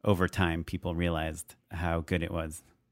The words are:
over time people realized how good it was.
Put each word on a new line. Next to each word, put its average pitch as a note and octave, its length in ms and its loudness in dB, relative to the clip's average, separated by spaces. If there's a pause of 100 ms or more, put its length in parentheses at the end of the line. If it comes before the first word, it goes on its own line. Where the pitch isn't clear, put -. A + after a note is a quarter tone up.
over F2+ 240 4
time E2+ 340 2
people F2 320 -4
realized D#2+ 600 -2 (160)
how E2+ 300 0
good E2 200 0
it E2+ 80 -4
was. D#2+ 320 -6 (300)